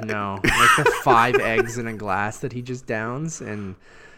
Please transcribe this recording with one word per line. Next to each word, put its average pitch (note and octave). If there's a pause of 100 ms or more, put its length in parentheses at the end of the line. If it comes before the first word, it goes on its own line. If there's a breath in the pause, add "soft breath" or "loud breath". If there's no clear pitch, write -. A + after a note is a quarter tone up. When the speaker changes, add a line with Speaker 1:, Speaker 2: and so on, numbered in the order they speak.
Speaker 1:
no. G#2
Like -
the B3+
Speaker 2:
<laughs> -
Speaker 1:
five B2
eggs A2+
in A#2
a A2+
glass G2+
that -
he B2
just B2+
downs, B2
and, G#2 (420 loud breath)